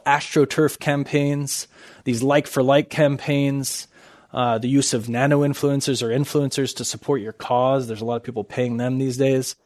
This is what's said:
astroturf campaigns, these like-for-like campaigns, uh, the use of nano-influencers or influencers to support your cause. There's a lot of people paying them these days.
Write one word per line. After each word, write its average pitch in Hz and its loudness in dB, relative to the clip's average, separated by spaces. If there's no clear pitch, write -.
astroturf 143 2
campaigns, 143 -2
these 117 -2
like-for-like 143 2
campaigns, 139 0
uh, 120 0
the 123 -4
use 139 2
of 117 -2
nano-influencers 139 0
or 117 -2
influencers 139 0
to 123 -6
support 135 -4
your 107 -10
cause. 127 0
There's 110 -8
a 110 -8
lot 117 -2
of 117 -8
people 113 -6
paying 120 -4
them 127 -2
these 131 -2
days. 135 0